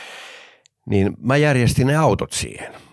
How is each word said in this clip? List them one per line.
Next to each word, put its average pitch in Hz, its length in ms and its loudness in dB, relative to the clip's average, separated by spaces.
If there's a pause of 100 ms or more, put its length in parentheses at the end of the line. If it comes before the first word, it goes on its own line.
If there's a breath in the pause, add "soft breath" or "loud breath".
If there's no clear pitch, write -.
(880 loud breath)
Niin 101 340 0
mä 131 160 2
järjestin 127 500 4
ne 143 100 2
autot 139 360 0
siihen. - 400 -8 (200 loud breath)